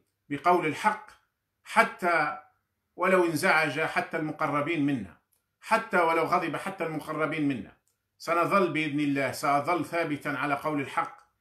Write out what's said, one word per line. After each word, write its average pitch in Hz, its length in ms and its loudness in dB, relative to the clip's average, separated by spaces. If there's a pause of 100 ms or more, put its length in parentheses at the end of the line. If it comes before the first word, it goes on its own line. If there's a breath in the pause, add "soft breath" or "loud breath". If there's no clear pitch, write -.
(300)
بقول 175 360 4
الحق 190 420 -2 (560)
حتى 170 760 0 (580)
ولو 180 300 4
انزعج 156 560 2
حتى 165 360 -2
المقربين 151 680 -2
منا، 117 320 -2 (440)
حتى 220 360 0
ولو 165 260 2
غضب 165 320 0
حتى 175 300 -6
المقربين 156 640 -4
منا، 113 300 -4 (400)
سنظل 170 560 2
بإذن 151 260 -2
الله، 139 320 0
سأظل 147 540 0
ثابتا 156 440 -4
على 143 240 -2
قول 151 280 -2
الحق - 360 -4 (240)